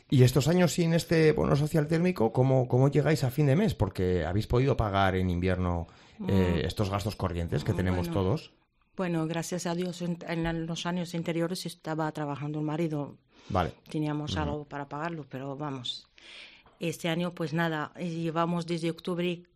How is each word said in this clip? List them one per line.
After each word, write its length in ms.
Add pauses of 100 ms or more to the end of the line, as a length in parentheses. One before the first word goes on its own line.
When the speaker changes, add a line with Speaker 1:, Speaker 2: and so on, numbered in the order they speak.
Speaker 1:
¿Y 140
estos 240
años 240
sin 220
este 400
bono 220
social 320
térmico, 460
cómo, 340
cómo 220
llegáis 340
a 60
fin 160
de 100
mes? 200
Porque 500
habéis 220
podido 280
pagar 400
en 140
invierno, 580 (400)
eh, 340
Speaker 2:
Mm. 40
Speaker 1:
estos 240
gastos 260
corrientes 480
que 100
tenemos 360
Speaker 2:
Bueno. 40
Speaker 1:
todos. 380 (460)
Speaker 2:
Bueno, 300
gracias 380
a 100
Dios, 260
en, 160 (100)
en 380
los 200
años 300
anteriores 500
estaba 460
trabajando 480
el 60
marido. 500 (320)
Speaker 1:
Vale. 240 (180)
Speaker 2:
Teníamos 440
Speaker 1:
Ujú. 80
Speaker 2:
algo 240
para 240
pagarlo, 400
pero 260
vamos. 520 (760)
Este 260
año, 260
pues 200
nada, 420
eh, 140
llevamos 580
desde 220
octubre 540 (120)